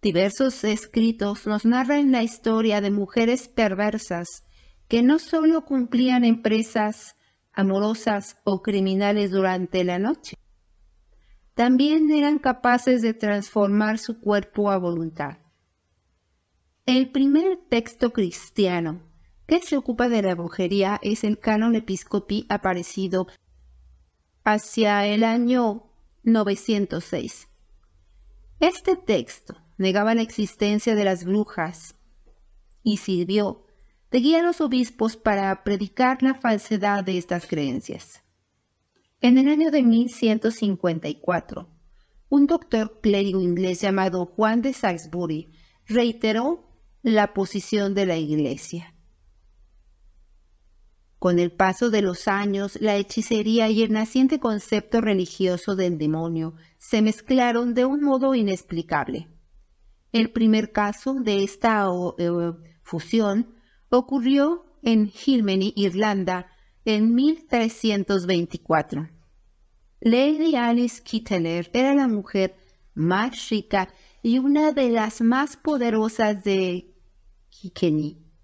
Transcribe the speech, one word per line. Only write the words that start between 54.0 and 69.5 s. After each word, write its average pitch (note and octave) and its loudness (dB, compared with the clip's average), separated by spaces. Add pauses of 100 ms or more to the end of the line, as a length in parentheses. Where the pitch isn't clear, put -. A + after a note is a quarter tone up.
concepto G#3+ -2
religioso F#3+ -2
del F3+ -2
demonio D#3+ -4 (220)
se - -2
mezclaron A#3+ 0
de B3 2
un C#4 -2
modo C4+ 2
inexplicable. E3+ -4 (840)
El A3+ 0
primer A3 2
caso G#3 -4
de G#3+ -2
esta, G#3 0
o, F3+ -4
eh, E3+ -2 (280)
fusión G#3 -2 (340)
ocurrió C#4 2 (180)
en A3 2
Gilmeny, G3+ 0
Irlanda, F#3+ -2 (400)
en A3 2
mil D4 0
trescientos G#3+ 0
veinticuatro. E3 -2 (920)